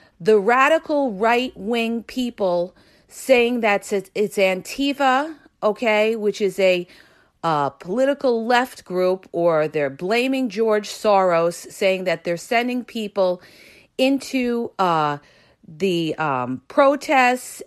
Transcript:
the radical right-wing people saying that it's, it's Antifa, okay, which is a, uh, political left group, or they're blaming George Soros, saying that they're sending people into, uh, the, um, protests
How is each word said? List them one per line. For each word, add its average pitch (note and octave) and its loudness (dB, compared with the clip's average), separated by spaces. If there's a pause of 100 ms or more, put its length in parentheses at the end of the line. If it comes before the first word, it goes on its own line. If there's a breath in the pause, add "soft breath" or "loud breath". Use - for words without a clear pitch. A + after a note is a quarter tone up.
(200 soft breath)
the G#3 4
radical C#4 2
right-wing A3+ -2
people F#3 -4 (340 soft breath)
saying A#3+ 2
that G3+ 0
it's, G3 -4
it's G3+ -2
Antifa, C4+ 0 (260)
okay, G#3+ 0
which G#3 -2
is G3 -2
a, F3+ 2 (560 soft breath)
uh, D3 0
political B3 -2
left B3 0
group, F3+ -2
or E3+ 2
they're D3 -2
blaming A#3+ -2
George G#3+ 0
Soros, F3+ 2
saying F#3+ 0
that E3+ -2
they're F3 -4
sending B3 -2
people G3 -2 (560 loud breath)
into, B3+ 0
uh, D#3 0 (480 soft breath)
the, E3 -2
um, C3 -4
protests C4+ 2